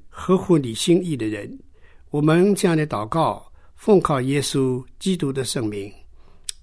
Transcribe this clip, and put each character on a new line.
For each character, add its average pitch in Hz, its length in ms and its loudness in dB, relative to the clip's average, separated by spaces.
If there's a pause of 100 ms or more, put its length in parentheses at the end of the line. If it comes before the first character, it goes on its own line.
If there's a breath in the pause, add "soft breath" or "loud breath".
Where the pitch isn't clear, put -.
合 - 280 0
乎 175 220 2
你 120 160 -2
心 170 300 2
意 160 120 -4
的 107 120 -6
人。 104 280 -8 (540)
我 147 100 -2
们 170 320 4
这 180 140 0
样 165 100 2
的 156 80 0
祷 110 220 -6
告， 120 400 -2 (300)
奉 202 240 4
靠 139 200 0
耶 135 200 0
稣 131 440 -2 (140)
基 190 180 -2
督 143 160 -4
的 135 120 -4
圣 113 240 -4
名， 104 240 -8 (720 loud breath)